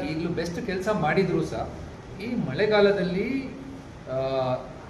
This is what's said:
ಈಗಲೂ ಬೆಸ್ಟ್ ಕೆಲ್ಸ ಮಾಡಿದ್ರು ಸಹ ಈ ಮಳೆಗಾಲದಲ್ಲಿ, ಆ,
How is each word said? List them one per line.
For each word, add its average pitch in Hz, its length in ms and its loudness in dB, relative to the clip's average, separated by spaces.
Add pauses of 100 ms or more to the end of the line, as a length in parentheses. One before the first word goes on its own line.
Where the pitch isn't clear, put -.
(100)
ಈಗಲೂ 160 180 -2
ಬೆಸ್ಟ್ 175 380 -4
ಕೆಲ್ಸ 185 220 -2
ಮಾಡಿದ್ರು 170 560 4
ಸಹ 117 240 -4 (540)
ಈ 214 40 -6
ಮಳೆಗಾಲದಲ್ಲಿ, 196 1000 4 (840)
ಆ, 131 80 -2 (720)